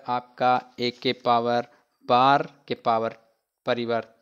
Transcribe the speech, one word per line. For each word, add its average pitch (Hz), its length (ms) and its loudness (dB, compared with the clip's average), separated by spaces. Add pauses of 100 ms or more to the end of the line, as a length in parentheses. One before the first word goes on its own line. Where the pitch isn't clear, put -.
आपका 123 420 -2 (300)
ए 120 120 -2
के 127 220 -4
पावर 120 520 0 (380)
बार 135 420 2 (220)
के 123 80 -6
पावर 113 400 -2 (500)
परिवर्त, 117 560 -4